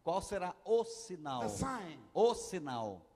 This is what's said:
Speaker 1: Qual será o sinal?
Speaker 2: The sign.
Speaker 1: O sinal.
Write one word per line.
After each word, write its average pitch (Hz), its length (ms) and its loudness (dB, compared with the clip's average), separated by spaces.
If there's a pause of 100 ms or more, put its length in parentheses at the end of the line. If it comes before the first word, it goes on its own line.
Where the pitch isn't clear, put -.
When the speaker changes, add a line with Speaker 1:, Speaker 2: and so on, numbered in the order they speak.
Speaker 1:
Qual 175 200 0
será 180 340 -4 (100)
o 226 180 6
sinal? 151 580 -4
Speaker 2:
The 107 80 2
sign. 165 500 -4 (140)
Speaker 1:
O 220 200 6
sinal. 120 720 -4 (100)